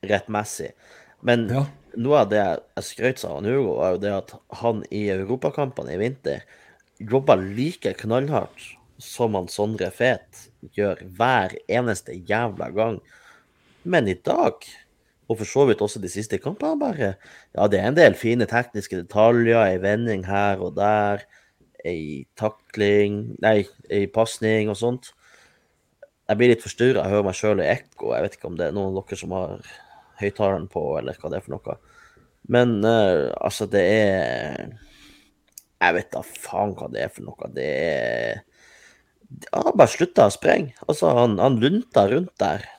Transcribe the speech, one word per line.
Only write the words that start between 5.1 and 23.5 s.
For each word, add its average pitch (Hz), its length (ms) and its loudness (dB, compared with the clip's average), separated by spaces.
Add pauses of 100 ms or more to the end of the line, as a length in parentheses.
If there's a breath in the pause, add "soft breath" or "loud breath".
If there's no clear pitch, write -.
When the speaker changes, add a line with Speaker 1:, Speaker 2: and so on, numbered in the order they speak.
Speaker 1:
i 90 60 -6
vinter 117 440 -6 (580 soft breath)
jobba 127 360 2
like 104 580 -4
knallhardt 127 720 -4 (300)
som 110 380 -4
han 90 120 -4
Sondre 104 440 -4
Fet - 540 -2 (280)
gjør 101 280 -2 (140)
hver 113 380 2 (120)
eneste 110 520 -4
jævla 98 540 -4
gang. 107 260 -2 (880 soft breath)
Men 165 220 2
i 92 80 0
dag, - 480 0 (680)
og 113 80 -2
for 107 100 -6
så 139 200 4
vidt 107 160 2
også 104 180 -4
de 92 100 -8
siste 104 280 -6
kampene, 277 340 -6
han 294 80 -4
bare, 151 300 -2 (400 loud breath)
ja, 101 160 2
det 98 120 2
er 101 100 0
en 151 100 0
del 123 200 8
fine 117 300 0
tekniske 107 520 -4
detaljer, 113 580 4 (160)
en 92 100 -4
vending 107 420 -2
her 101 340 0
og 85 160 -6
der, 104 460 0 (540 soft breath)
en 76 560 -8
takling, 104 880 0 (160)
nei, 107 240 4 (240)